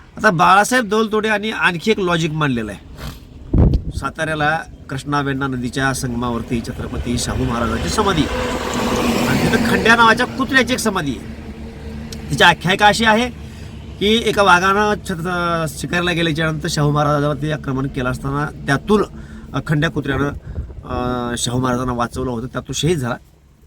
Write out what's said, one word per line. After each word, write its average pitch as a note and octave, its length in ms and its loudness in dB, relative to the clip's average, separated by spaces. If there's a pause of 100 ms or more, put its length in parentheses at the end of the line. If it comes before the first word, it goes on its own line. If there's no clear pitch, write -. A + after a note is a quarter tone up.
(180)
आता G#3+ 120 2
बाळासाहेब G3+ 600 4
दौलतोडे G#3+ 400 0
आणि G#3+ 220 -2
आणखी F3 400 0
एक G#3+ 80 2
लॉजिक E3+ 320 0
मांडलेलं C3 400 0
आहे. - 220 -16 (1040)
साताऱ्याला D#3 640 -2 (300)
कृष्णा C#3+ 320 -2
वेण्णा C#3 260 -2
नदीच्या C3 460 -2
संगमावरती A#2+ 680 -2
छत्रपती - 560 -4
शाहू A2+ 260 -2
महाराजांची A#2 460 -2
समाधी F#3 340 2
आणि - 1200 0
तिथं - 280 2
खंड्या G#3 260 4
नावाच्या A#3 300 4
कुत्र्याची B3+ 480 0
एक A#3 60 -2
समाधी F3 380 -2
आहे. - 260 -12 (840)
तिची - 140 2
आख्यायिका F#3 440 4
अशी G#3 180 4
आहे A3+ 380 2 (560)
की A3 260 4
एका G#3 180 4
वाघानं G3 500 6 (160)
छत्र-, E3+ 600 -2
शिकारीला F3 420 -2
गेल्याच्या D#3+ 400 2
नंतर D#3 180 -4
शाहू D3 220 2
महाराजांवरती D3 600 2
आक्रमण C3+ 360 -4
केलं C3 240 -2
असताना C#3+ 540 -4
त्यातून, F#3 380 2 (500)
अ, C#3 140 -4
खंड्या D#3 220 2
कुत्र्यानं, C#3 400 -2 (560)
अ, B2 520 -4
शाहू B2 220 -2
महाराजांना B2+ 340 0
वाचवलं B2 380 -2
होतं, A#2+ 160 -6
त्यातून C3 260 -8
शहीद D#3 240 2
झाला, B2 180 -2 (520)